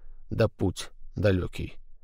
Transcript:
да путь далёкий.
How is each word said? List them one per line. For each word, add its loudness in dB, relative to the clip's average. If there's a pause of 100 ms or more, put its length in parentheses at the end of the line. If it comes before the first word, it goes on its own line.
(320)
да 4
путь 0 (260)
далёкий. 2 (260)